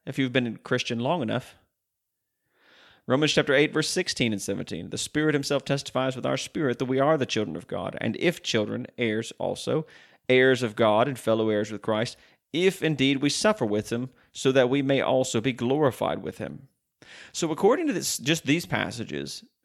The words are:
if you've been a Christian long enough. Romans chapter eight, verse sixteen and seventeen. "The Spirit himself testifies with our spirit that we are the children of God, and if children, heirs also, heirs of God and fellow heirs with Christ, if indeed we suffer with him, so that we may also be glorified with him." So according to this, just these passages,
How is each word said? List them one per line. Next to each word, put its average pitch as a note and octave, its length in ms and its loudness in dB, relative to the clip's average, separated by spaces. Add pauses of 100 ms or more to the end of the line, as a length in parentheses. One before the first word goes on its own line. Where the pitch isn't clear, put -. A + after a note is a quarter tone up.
if C3 140 -6
you've C3 140 0
been B2 140 2
a A2 100 -8
Christian B2 420 -4
long D3+ 220 -2
enough. A2+ 340 -4 (1500)
Romans C#3+ 240 2
chapter C#3+ 220 2
eight, D3 180 4
verse D#3 180 -2
sixteen B2+ 440 -2
and G2 80 -4
seventeen. G2 480 -6
"The - 80 -6
Spirit D3+ 360 0
himself C#3 300 -2
testifies C3 540 -2
with A#2+ 80 -6
our C3+ 100 0
spirit C3 440 -2
that C3+ 60 -2
we C3 140 0
are D3+ 180 4
the B2+ 80 -2
children G#2 300 -2
of - 120 -12
God, - 340 -6
and - 160 -2
if - 260 0
children, A2+ 440 -2 (100)
heirs A#2 400 -2
also, B2 480 -2 (420)
heirs B2+ 340 6
of A2 140 -2
God A2+ 320 4
and C3 100 -6
fellow A2 320 2
heirs G#2+ 220 0
with G#2 100 -10
Christ, A2 360 -2 (340)
if F3+ 320 0
indeed C#3 380 2
we C#3+ 80 2
suffer G#3+ 360 0
with G#2 260 -2
him, B2 180 -4 (240)
so - 180 2
that B2+ 180 6
we C#3+ 120 2
may C3+ 180 2
also B2+ 400 0
be A#2+ 140 0
glorified A#2+ 680 0
with - 160 -10
him." - 300 -10 (640)
So E3 180 -2
according B3+ 380 4
to C4 60 0
this, - 240 -4
just D3 280 -2
these E3 200 2
passages, G#2+ 800 -6 (200)